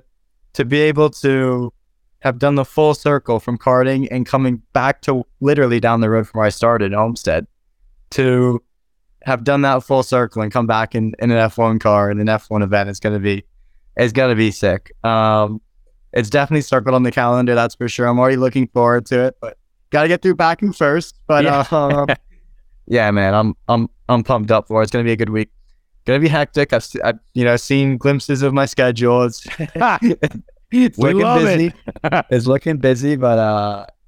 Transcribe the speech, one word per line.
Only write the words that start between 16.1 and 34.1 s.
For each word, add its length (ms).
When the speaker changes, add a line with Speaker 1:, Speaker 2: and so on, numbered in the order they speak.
Speaker 1:
it's 160
definitely 320
circled 340
on 80
the 80
calendar, 440
that's 200
for 120
sure. 200
I'm 120
already 180
looking 300
forward 400
to 180
it, 140
but 180
gotta 160
get 140
through 140
Baku 380
first. 540
But, 180
Speaker 2:
Yeah. 260
Speaker 1:
um, 360
Speaker 2:
<laughs> 400
Speaker 1:
yeah, 240
man, 220
I'm, 220
I'm, 200
I'm 140
pumped 280
up 160
for 140
it. 20
It's 80
gonna 140
be 80
a 40
good 120
week. 200
Gonna 140
be 80
hectic. 460
I've, 40
s-, 260
I've, 160
you 120
know, 100
seen 420
glimpses 440
of 120
my 120
schedule. 580
It's, 280
<laughs> 60
Speaker 2:
We 120
Speaker 1:
it's 120
looking 220
Speaker 2:
love 240
Speaker 1:
busy. 300
Speaker 2:
it. 240
<laughs> 20
Speaker 1:
It's 180
looking 300
busy, 400
but, 200
uh, 480